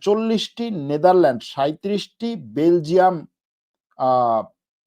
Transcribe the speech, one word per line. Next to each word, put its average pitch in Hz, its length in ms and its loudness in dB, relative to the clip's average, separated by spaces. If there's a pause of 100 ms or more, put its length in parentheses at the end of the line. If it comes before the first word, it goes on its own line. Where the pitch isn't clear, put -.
চল্লিশটি, 226 680 -2
নেদারল্যান্ড 151 720 2
সাঁইত্রিশটি, 196 960 -6
বেলজিয়াম, 165 880 0 (680)
আহ, 123 460 2 (440)